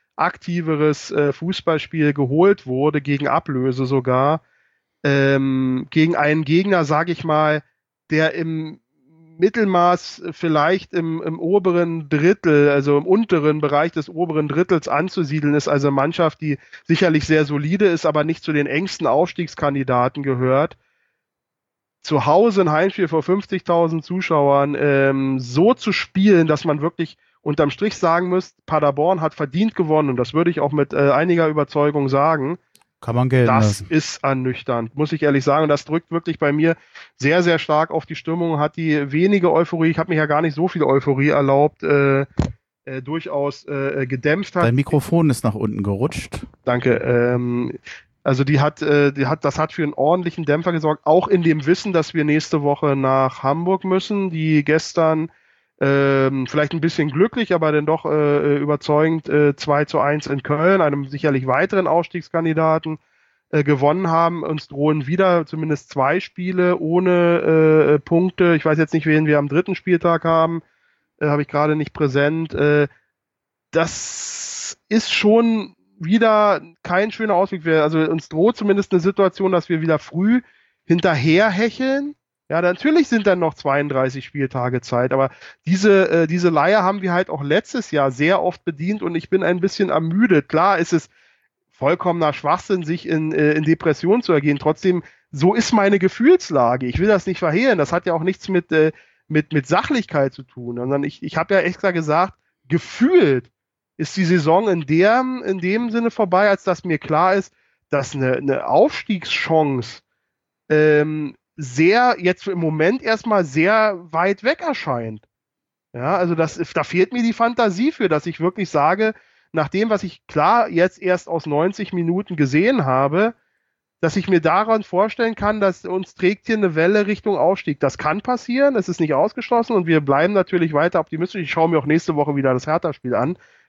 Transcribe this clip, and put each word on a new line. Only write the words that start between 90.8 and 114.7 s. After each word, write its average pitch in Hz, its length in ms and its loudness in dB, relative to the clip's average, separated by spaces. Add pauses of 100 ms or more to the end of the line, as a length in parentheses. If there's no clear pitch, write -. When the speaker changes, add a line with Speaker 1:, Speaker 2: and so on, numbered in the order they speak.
Speaker 1:
es 160 160 -2 (640)
vollkommener 170 600 0
Schwachsinn, 175 520 -4
sich 165 220 -6
in, 156 280 -2
äh, 151 180 2
in 156 140 0
Depression 165 560 0
zu - 100 -2
ergehen. 143 280 2
Trotzdem, 170 440 0 (260)
so 170 260 2
ist 233 180 0
meine 202 260 4
Gefühlslage. 160 840 2
Ich 123 140 -2
will 196 100 2
das 196 180 2
nicht 180 120 -4
verhehlen. 190 380 0
Das 147 140 -2
hat 170 140 -4
ja 175 80 0
auch 160 100 -2
nichts 190 240 -4
mit, 180 240 -2
äh, 156 220 2 (340)
mit, 156 240 0
mit 147 160 -2
Sachlichkeit 156 640 0
zu 135 100 -20
tun, 120 340 -12
sondern 139 260 -2
ich, 147 200 -10
ich 156 120 -10
hab 165 160 -2
ja 196 80 4
extra 180 320 -2
gesagt, 165 420 -2 (360)
gefühlt 175 800 2 (460)
ist 160 180 -6
die 190 80 0
Saison 175 460 2
in 165 160 -2
der, 202 400 2 (200)
in 190 140 -4
dem 214 300 -2
Sinne 233 220 -2
vorbei, 196 380 0
als 196 140 0
dass 180 220 -4
mir 160 120 -2
klar 170 360 0
ist, 196 200 -2 (360)
dass 143 260 -4
eine, 127 220 0
eine 135 300 -4
Aufstiegschance, 156 1300 -2 (680)
ähm, 151 640 0 (240)
sehr, 175 600 2
jetzt 180 280 -2
im 180 120 -4
Moment 160 420 0
erstmal 220 420 0
sehr 190 540 0 (140)
weit 190 320 -2
weg 285 180 -2
erscheint. 120 640 -6 (640)